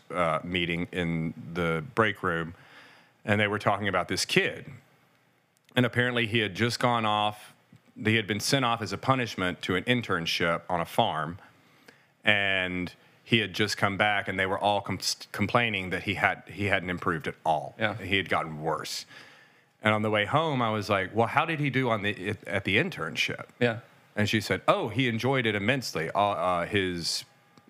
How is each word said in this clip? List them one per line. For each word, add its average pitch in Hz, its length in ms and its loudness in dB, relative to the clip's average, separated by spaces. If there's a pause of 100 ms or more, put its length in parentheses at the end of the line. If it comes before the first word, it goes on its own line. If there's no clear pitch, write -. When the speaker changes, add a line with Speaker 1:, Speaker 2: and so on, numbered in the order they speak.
(120)
Speaker 1:
uh, 80 320 2
meeting 87 480 -2
in 82 420 -2 (200)
the 82 300 0 (120)
break 107 280 2
room, 82 300 -2 (720)
and 107 160 2
they 107 80 2
were 104 100 -2
talking 104 300 0
about 90 200 0
this 92 160 -2
kid. 117 420 0 (1080)
And 123 100 6
apparently 120 400 0
he 113 140 0
had 101 160 0
just 113 240 0
gone 120 240 2
off, 107 500 0 (500)
he 110 120 4
had 107 100 2
been 101 140 0
sent 135 240 2
off 117 180 0
as 92 100 -6
a 98 60 -4
punishment 107 640 -2
to 95 140 0
an 92 80 -2
internship 87 840 0
on 87 120 0
a 82 40 -2
farm, 85 540 -2 (840)
and 95 680 2 (320)
he 120 140 4
had 95 160 -2
just 104 220 0
come 98 200 2
back, 101 320 2
and 95 100 -4
they 95 80 2
were 95 120 0
all 101 220 2
com-, 95 180 -4 (340)
complaining 104 580 0
that 90 140 -4
he 98 100 -2
had, 92 320 0
he 95 200 -6
hadn't 92 240 0
improved 85 360 -2
at 90 80 -4 (100)
all. 73 340 -2
Speaker 2:
Yeah. 107 180 0
Speaker 1:
He 98 200 -2
had 90 120 0
gotten 78 340 -2
worse. - 440 -4 (760)
And 107 120 4
on 107 80 2
the 110 80 2
way 104 160 2
home, 147 360 2
I 113 80 2
was 107 180 -2
like, 95 260 0
"Well, 113 120 2
how 143 180 2
did 160 140 -2
he 147 120 0
do 123 200 2
on 107 120 0
the, 101 340 -2 (100)
at 95 180 -2
the 98 120 4
internship?" 82 680 -2 (120)
Speaker 2:
Yeah. 117 200 2 (360)
Speaker 1:
And 104 140 2
she 110 120 2
said, 95 280 0
Oh, 175 200 4
he 120 200 0
enjoyed 120 380 0
it 107 100 2
immensely. 107 580 -2
Uh, - 60 -2
uh, 90 460 2
his 90 580 -2 (460)